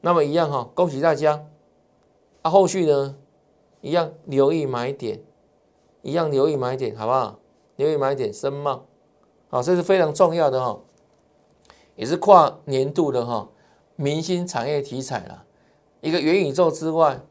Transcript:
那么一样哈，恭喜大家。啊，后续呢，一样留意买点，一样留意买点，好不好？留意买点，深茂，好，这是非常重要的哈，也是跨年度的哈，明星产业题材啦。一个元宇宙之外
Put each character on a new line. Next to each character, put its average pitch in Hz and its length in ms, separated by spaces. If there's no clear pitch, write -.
那 170 100
么 165 120
一 143 100
样 160 160
哈， 131 240
恭 180 160
喜 135 100
大 160 140
家。 151 320
啊， 165 80
后 190 160
续 180 220
呢， 139 280
一 139 100
样 170 200
留 139 260
意 160 140
买 127 260
点， 120 320
一 135 120
样 160 180
留 139 180
意 151 80
买 127 180
点， 120 200
好 110 100
不 117 60
好？ 117 260
留 147 160
意 151 60
买 135 160
点， 127 200
深 139 180
茂， 139 340
好， 127 120
这 165 140
是 175 60
非 190 160
常 156 160
重 165 200
要 165 160
的 131 140
哈， 117 160
也 - 100
是 143 120
跨 180 480
年 139 280
度 156 180
的 123 140
哈， 113 240
明 147 260
星 175 240
产 131 220
业 143 140
题 131 200
材 123 260
啦。 - 180
一 160 100
个 170 80
元 156 160
宇 175 160
宙 170 180
之 160 220
外 156 280